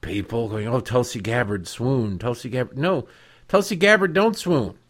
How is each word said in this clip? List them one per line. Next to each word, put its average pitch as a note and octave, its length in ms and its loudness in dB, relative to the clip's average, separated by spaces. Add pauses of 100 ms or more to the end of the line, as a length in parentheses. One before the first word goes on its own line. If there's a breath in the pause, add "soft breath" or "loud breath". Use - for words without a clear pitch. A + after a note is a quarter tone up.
people G#2 480 -4
going, G#2+ 180 -4
"Oh, B2 120 0
Tulsi A#2+ 400 0
Gabbard G#2 480 -2
swooned. A2+ 540 -2
Tulsi A#2+ 280 -4
Gabbard." B2+ 280 -4
No, D3+ 300 0 (400 loud breath)
Tulsi G3 280 2
Gabbard, G3 380 4
don't G#3 240 4
swoon. B2+ 360 0 (160)